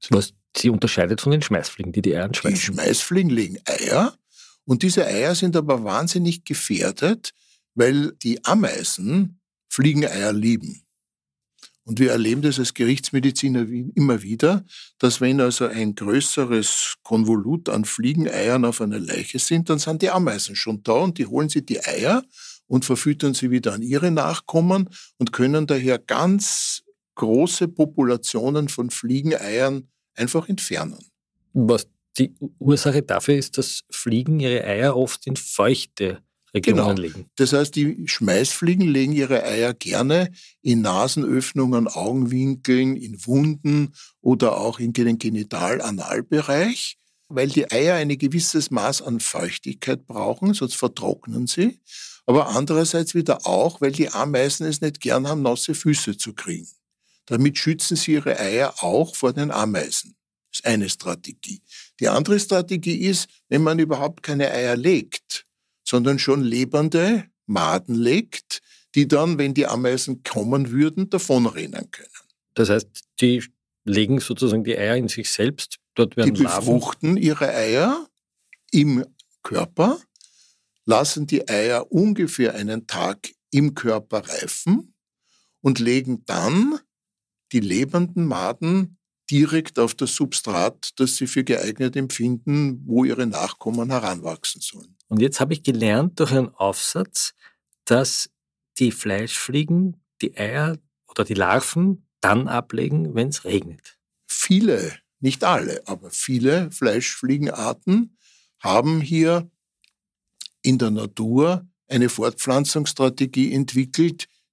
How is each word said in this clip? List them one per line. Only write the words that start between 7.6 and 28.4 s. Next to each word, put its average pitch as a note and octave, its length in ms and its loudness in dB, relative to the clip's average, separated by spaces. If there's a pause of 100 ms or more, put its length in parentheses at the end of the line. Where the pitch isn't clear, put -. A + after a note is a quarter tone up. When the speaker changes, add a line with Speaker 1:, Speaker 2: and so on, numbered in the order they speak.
Speaker 2:
weil C3+ 380 2 (100)
die A#2 220 -2
Ameisen F3+ 960 0 (280)
Fliegeneier C#3 640 2
lieben. A2 500 -2 (1000)
Und A2+ 180 -6
wir B2+ 120 6
erleben A#2 300 2
das C#3+ 160 2
als B2 160 -2
Gerichtsmediziner C3 920 0
wie, B2 260 -8
immer B2+ 280 4
wieder, D3 420 2 (340)
dass B2 220 2
wenn C3 200 2
also B2 260 2
ein A2 280 -2
größeres A#2 1080 0
Konvolut A2+ 640 0
an G#2+ 160 -2
Fliegeneiern B2 800 0
auf A#2 160 0
einer G#2+ 180 -4
Leiche - 400 -6
sind, E3 300 0
dann D#3 100 2
sind D#3+ 240 -2
die F#3+ 80 2
Ameisen B2 460 -2
schon G#2+ 280 -6
da A#2 80 2
und E3 260 2
die B2+ 80 -2
holen C3+ 220 0
sich D3 180 -2
die - 180 -4
Eier E3 400 0 (420)
und B2+ 180 2
verfüttern C#3 500 0
sie B2 180 0
wieder A#2+ 220 0
an G#2+ 80 -6
ihre C#3+ 280 0
Nachkommen E3 800 2 (300)
und A#2+ 140 0
können D3 360 2
daher B2+ 320 2
ganz - 840 0 (320)
große D#3 540 2
Populationen C#3 1000 0